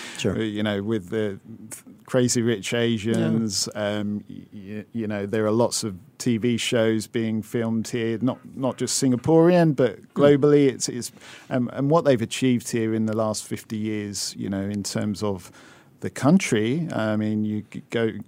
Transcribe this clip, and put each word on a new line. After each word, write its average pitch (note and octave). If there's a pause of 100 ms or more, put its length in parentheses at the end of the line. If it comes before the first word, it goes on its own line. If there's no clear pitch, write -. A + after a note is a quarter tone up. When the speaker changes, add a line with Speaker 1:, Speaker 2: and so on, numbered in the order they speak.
(180)
Speaker 1:
Sure. G#2+
Speaker 2:
you G#2+
know, G#2
with G2+
the G#2+ (680)
Crazy B2
Rich A2+
Asians, A2+
Speaker 1:
Yeah. G#2
Speaker 2:
um, G#2
y-, F#2+ (180)
y-, G#2
you A2+
know, G2+
there G#2+
are G#2+
lots A2+
of G#2 (220)
T A#2+
V A#2
shows A2+
being A2
filmed A2+
here, A2+
not, B2 (160)
not B2+
just -
Singaporean, D#3+
but A#2
Speaker 1:
Hmm. -
Speaker 2:
globally. C#3+
It's, A#2+
it's, A#2+ (380)
um, B2
and C3+
what E3
they've C3
achieved A#2+
here A2
in A2
the G#2+
last G#2+
fifty A2
years, G#2+
you G#2+
know, G2
in G2+
terms G#2+
of G2+ (480)
the F#2+
country. C#3
I G#2+
mean, G#2+
you G#2+ (100)
c-, -
go, A#2 (160)